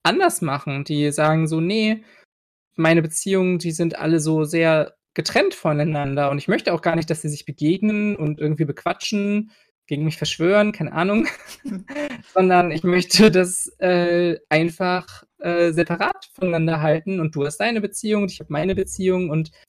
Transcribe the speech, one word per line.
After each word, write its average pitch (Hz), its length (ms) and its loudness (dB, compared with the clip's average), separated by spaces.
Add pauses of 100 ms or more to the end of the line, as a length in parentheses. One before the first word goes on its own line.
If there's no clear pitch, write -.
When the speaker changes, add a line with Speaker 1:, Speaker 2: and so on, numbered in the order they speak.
Speaker 1:
anders 359 380 0
machen, 139 420 -4
die 147 280 0
sagen 156 360 2
so: 160 140 -2
„Nee, 214 420 0 (720)
meine 165 240 4
Beziehungen, 180 580 0
die 170 120 -4
sind 165 260 -2
alle 160 220 2
so 156 260 0
sehr 160 500 2 (200)
getrennt 269 400 0
voneinander 147 760 0
und 143 80 -2
ich - 100 -12
möchte - 240 0
auch - 80 -2
gar 165 140 0
nicht, 160 140 -2
dass 160 120 -4
sie 156 80 -6
sich 147 160 -8
begegnen 202 720 0
und 151 220 -4
irgendwie 151 260 -2
bequatschen, 202 840 -4 (360)
gegen 147 180 -4
mich 160 120 -2
verschwören, 196 560 0
keine 165 200 -8
Ahnung, 202 340 0 (380)
<laughs> - 0 -
Speaker 2:
<laughs> 269 600 -10 (100)
Speaker 1:
sondern 180 360 4
ich 160 120 -4
möchte 180 480 4
das, 180 360 0 (120)
äh, 175 580 2 (120)
einfach, 170 760 -2 (160)
äh, 170 320 2
separat 170 640 -2
voneinander 165 480 0
halten 160 380 0
und 160 160 -2
du 143 100 -2
hast 151 120 -6
deine 226 240 -2
Beziehung 208 420 -2
und 190 80 -4
ich - 80 -14
habe - 140 -12
meine 175 220 0
Beziehung 185 540 0
und 156 220 -2 (180)